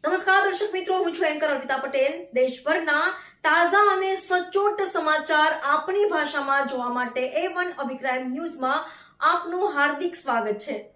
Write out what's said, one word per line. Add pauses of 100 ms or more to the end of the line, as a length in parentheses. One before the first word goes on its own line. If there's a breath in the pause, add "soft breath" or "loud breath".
નમસ્કાર
દર્શક
મિત્રો,
હું
છું
એન્કર
અર્પિતા
પટેલ. (220)
દેશભરના (380 loud breath)
તાજા
અને
સચોટ
સમાચાર (220)
આપણી
ભાષામાં
જોવા
માટે (160)
એ
વન
અભિપ્રાય
ન્યૂઝમાં (400 loud breath)
આપનું
હાર્દિક
સ્વાગત
છે. (200)